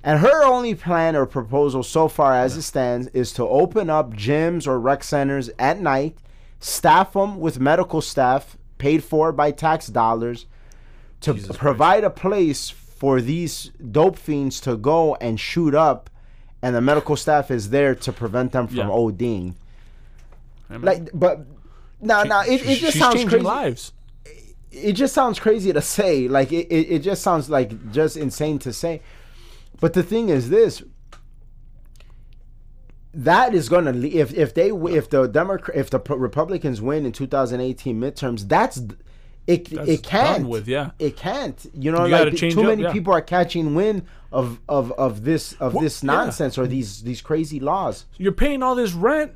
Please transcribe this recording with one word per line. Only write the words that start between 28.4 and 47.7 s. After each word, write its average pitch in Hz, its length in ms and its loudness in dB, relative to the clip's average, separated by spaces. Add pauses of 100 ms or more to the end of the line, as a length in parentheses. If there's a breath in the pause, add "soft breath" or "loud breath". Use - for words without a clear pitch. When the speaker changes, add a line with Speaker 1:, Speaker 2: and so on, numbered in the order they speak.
Speaker 1:
to 123 120 -10
say. 165 300 -6 (800 soft breath)
But 165 140 2
the 180 80 2
thing 226 260 0
is 131 220 0
this. 202 320 4 (2250)
That 185 420 2
is 143 140 2
gonna 160 240 4
le-, 123 140 -2
if, 151 280 0
if 151 200 0
they 175 140 4
w-, 175 280 -2
if - 140 0
the 131 180 4
Democr-, 170 460 -2
if 135 160 -2
the 131 80 -2
P-, 147 160 -4
Republicans 139 640 -4
win 143 240 -2
in 120 80 -6
two 131 140 -8
thousand 127 340 -2
eighteen 127 400 -6
midterms, 123 460 -6
that's 190 300 0
d-, 117 180 -12 (540 soft breath)
it, 175 220 0
Speaker 2:
That's 151 180 -6
Speaker 1:
it 160 160 0
can't. 247 380 0
Speaker 2:
done 127 60 -4
with, 110 200 -6
yeah. 135 220 -4 (100)
Speaker 1:
It 151 160 -2
can't. 220 420 -8 (160)
You 143 160 -4
know, 170 140 2
Speaker 2:
You 175 80 2
Speaker 1:
like, 165 80 6
Speaker 2:
gotta 151 100 4
Speaker 1:
pe-, 170 60 -4
Speaker 2:
change 170 180 -2
Speaker 1:
too 190 60 2
Speaker 2:
up, 220 60 4
Speaker 1:
many 214 180 2
Speaker 2:
yeah. 175 80 -2
Speaker 1:
people 190 200 0
are 165 80 4
catching 170 540 -2
wind 196 300 0 (260 soft breath)
of, 123 380 -4
of, 131 240 -2
of 117 320 -2
this, 156 300 -2
of 123 200 -4
Speaker 2:
Wha-, - 80 0
Speaker 1:
this 151 220 -4
Speaker 2:
yeah. - 80 -2
Speaker 1:
nonsense 165 440 -2
or 127 120 -2
these, 110 340 -6
these 117 180 -8
crazy 156 380 -4
laws. 147 460 -4 (120)